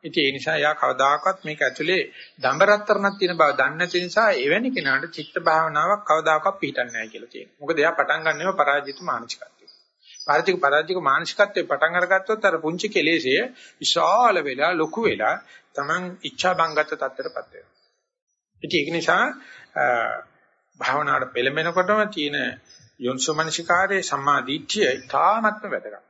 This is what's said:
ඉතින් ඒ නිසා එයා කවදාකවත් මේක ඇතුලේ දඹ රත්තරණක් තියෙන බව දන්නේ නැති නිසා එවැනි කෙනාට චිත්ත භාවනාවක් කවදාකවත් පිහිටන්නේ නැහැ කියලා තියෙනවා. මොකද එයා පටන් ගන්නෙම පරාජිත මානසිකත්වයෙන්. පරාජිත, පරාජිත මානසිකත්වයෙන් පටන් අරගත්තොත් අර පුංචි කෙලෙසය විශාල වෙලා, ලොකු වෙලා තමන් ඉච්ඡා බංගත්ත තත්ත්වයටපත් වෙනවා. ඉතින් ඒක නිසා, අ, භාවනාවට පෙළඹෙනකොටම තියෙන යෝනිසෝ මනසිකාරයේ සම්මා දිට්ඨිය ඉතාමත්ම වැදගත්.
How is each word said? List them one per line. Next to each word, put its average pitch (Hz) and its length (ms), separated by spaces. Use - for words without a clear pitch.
ඉතින් 156 180
ඒ 139 100
නිසා 156 240
එයා 151 180
කවදාකවත් 143 640
මේක 151 200
ඇතුලේ 156 420
දඹ 139 260
රත්තරණක් 202 540
තියෙන 180 200
බව 151 160
දන්නේ 143 260
නැති 175 220
නිසා 208 360
එවැනි 170 340
කෙනාට 139 400
චිත්ත - 300
භාවනාවක් 160 640
කවදාකවත් 156 520
පිහිටන්නේ 127 360
නැහැ 113 160
කියලා 107 220
තියෙනවා. - 260
මොකද 151 220
එයා 160 140
පටන් 147 300
ගන්නෙම 160 320
පරාජිත 143 460
මානසිකත්වයෙන්. 127 580
පරාජිත, 170 380
පරාජිත 156 420
මානසිකත්වයෙන් 160 680
පටන් 156 300
අරගත්තොත් 190 480
අර 185 140
පුංචි 160 300
කෙලෙසය 156 460
විශාල 196 640
වෙලා, 143 320
ලොකු 160 300
වෙලා 117 340
තමන් 156 320
ඉච්ඡා 180 340
බංගත්ත 156 360
තත්ත්වයටපත් - 580
වෙනවා. - 260
ඉතින් 175 140
ඒක 147 140
නිසා, 170 340
අ, - 120
භාවනාවට 135 520
පෙළඹෙනකොටම 165 760
තියෙන 147 280
යෝනිසෝ 131 340
මනසිකාරයේ 175 680
සම්මා 139 400
දිට්ඨිය 143 500
ඉතාමත්ම 202 760
වැදගත්. 107 420